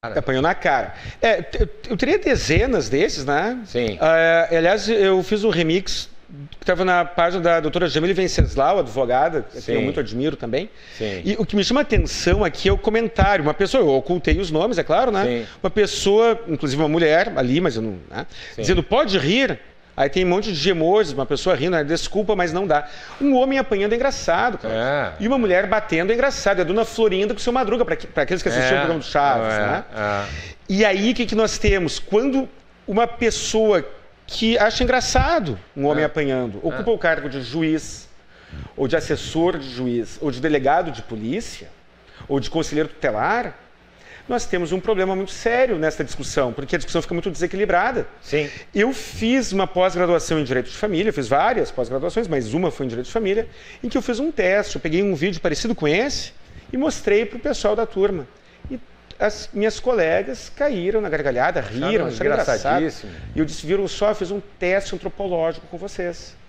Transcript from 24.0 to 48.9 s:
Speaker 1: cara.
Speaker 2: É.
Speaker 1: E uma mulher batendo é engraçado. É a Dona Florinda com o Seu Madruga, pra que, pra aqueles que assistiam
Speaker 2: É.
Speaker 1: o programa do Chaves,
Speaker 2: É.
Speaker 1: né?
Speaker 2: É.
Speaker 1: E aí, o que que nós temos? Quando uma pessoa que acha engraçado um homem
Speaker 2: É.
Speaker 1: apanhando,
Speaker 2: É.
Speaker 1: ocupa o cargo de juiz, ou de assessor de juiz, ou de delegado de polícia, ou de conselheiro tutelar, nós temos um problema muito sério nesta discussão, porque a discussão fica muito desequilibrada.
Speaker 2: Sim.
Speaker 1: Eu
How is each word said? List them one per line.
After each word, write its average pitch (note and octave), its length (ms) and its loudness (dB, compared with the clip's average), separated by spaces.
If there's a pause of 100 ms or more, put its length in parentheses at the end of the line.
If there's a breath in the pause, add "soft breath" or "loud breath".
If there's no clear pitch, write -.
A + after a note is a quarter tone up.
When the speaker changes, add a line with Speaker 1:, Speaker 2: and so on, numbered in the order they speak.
Speaker 1:
cara. A2+ 160 -4 (460)
Speaker 2:
É. - 40 -4
Speaker 1:
E G#3 40 0
uma C4+ 100 2
mulher G3 300 2
batendo F#3+ 440 0
é A#3 40 4
engraçado. A#3 420 0
É F#3 40 2
a - 20 4
Dona G3 200 2
Florinda G#3 480 0
com G#3 80 -4
o - 40 -6
Seu A#3+ 100 0
Madruga, A#3+ 320 2
pra E3 100 -2
que, - 120 -12
pra - 160 0
aqueles F3+ 180 -2
que - 80 2
assistiam B2+ 220 2
Speaker 2:
É. C3+ 60 4
Speaker 1:
o - 20 2
programa D#3 220 0
do - 40 -10
Chaves, B2 480 2
Speaker 2:
É. G#2+ 60 2
Speaker 1:
né? G#2 240 0 (120)
Speaker 2:
É. G#2 300 -2 (420 loud breath)
Speaker 1:
E G3 160 2
aí, G3+ 280 2
o - 20 0
que A#3 140 -2
que A3 80 -2
nós G#3+ 240 0
temos? G3 400 2
Quando C4 500 0 (380)
uma A3 180 2
pessoa A3 840 0 (380)
que A3+ 320 0
acha A3 260 2
engraçado B3+ 760 2 (180)
um C#3 80 -2
homem D3 160 2
Speaker 2:
É. D3+ 60 2
Speaker 1:
apanhando, C3 560 -2
Speaker 2:
É. E3+ 60 -2
Speaker 1:
ocupa G#3 200 -4
o G#3+ 80 2
cargo D#3 320 0
de C3 140 -8
juiz, D#3 640 -4 (680 loud breath)
ou C3 120 -2
de C#3+ 80 0
assessor D#3+ 640 0
de C3+ 100 -12
juiz, A#2+ 500 -4
ou D3+ 120 -2
de B2 100 -8
delegado D3+ 480 2
de A2+ 140 -10
polícia, A#2 640 -8 (600 loud breath)
ou C#3 120 0
de A#2 100 -4
conselheiro D3+ 400 -2
tutelar, D3+ 680 -2 (680 loud breath)
nós B3 200 -2
temos F3 260 -2
um F#3 80 0
problema F#3+ 380 0
muito G3 140 -6
sério A#3+ 460 2
nesta D#3 240 0
discussão, C3 520 -2
porque C#3 240 -4
a - 0 -
discussão E3 240 -2
fica - 120 -6
muito E3+ 160 -2
desequilibrada. F#3+ 800 0 (140)
Speaker 2:
Sim. C#3+ 280 -2 (240 loud breath)
Speaker 1:
Eu A3+ 200 2